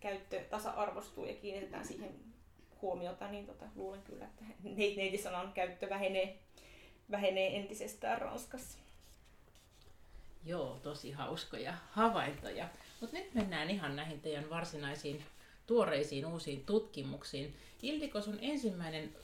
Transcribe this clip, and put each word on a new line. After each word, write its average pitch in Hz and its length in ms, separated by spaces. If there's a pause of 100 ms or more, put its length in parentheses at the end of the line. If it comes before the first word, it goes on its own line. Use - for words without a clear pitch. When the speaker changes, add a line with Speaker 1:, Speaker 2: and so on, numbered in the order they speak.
Speaker 1:
käyttö 190 400 (100)
tasa-arvostuu 208 720
ja - 100
kiinnitetään 196 500
siihen 196 260 (720)
huomiota, 180 460
niin 202 180
tota, - 180 (120)
luulen 196 260
kyllä, - 220
että - 200 (200)
neit-, 202 320
neitisanan 190 560
käyttö 185 380
vähenee, 196 480 (720)
vähenee 190 460
entisestään 214 600
Ranskassa. - 600 (1700)
Speaker 2:
Joo, 175 380
tosi 147 280
hauskoja 170 640 (160)
havaintoja. 147 800 (320)
Mut 240 120
nyt 370 220
mennään 180 360
ihan 151 260
näihin 151 240
teidän 151 300
varsinaisiin 147 720 (440)
tuoreisiin 151 600
uusiin 156 380
tutkimuksiin. 143 920 (280)
Ildiko, 285 380
sun 208 200
ensimmäinen 175 840